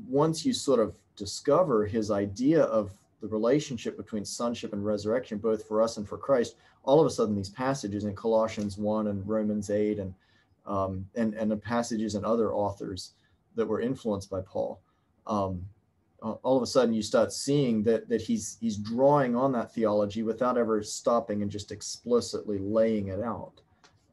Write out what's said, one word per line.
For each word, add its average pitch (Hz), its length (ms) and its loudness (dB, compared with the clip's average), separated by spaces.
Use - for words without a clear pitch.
once 156 380 2
you 127 80 2
sort 127 260 2
of 87 140 0
discover 120 680 2
his 104 260 -2
idea 107 520 2
of 107 280 0
the 110 60 -10
relationship 117 680 0
between 101 280 -8
sonship 120 480 -6
and 101 120 -4
resurrection, 107 520 -2
both 110 300 0
for 107 140 2
us 113 160 0
and 104 100 -8
for - 100 -10
Christ, 120 380 0
all 143 160 6
of 151 80 6
a - 20 2
sudden 107 260 0
these 98 140 -4
passages 127 540 -4
in 104 120 -4
Colossians 107 640 0
one 107 300 0
and 101 200 -4
Romans 107 420 0
eight 104 300 2
and, 92 140 -6
um, 95 400 -2
and, 113 180 0
and 107 160 -2
the 107 80 0
passages 110 580 -2
in 98 100 -2
other 110 280 2
authors 98 580 -4
that 113 100 0
were 107 160 -2
influenced 113 480 -4
by 95 120 -4
Paul, - 380 -6
um, 95 380 -2
a-, 113 100 -6
all 131 140 4
of 123 60 2
a 113 40 -4
sudden 120 260 4
you 110 80 0
start 110 300 2
seeing 135 520 0
that, 110 260 2
that 113 120 0
he's, 104 380 -4
he's 110 180 -2
drawing 123 580 4
on 131 180 2
that 117 200 -4
theology 104 480 0
without 123 360 0
ever 110 260 2
stopping 110 580 0
and 104 80 -2
just 101 220 -8
explicitly - 880 -2
laying 107 480 2
it 95 140 -4
out, 110 400 -8